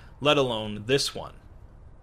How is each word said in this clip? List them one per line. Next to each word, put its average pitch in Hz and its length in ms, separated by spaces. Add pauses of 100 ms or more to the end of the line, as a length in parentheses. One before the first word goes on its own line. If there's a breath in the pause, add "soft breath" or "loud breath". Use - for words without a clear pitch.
(200 loud breath)
let 147 180
alone 110 500
this 135 280
one. 80 200 (680)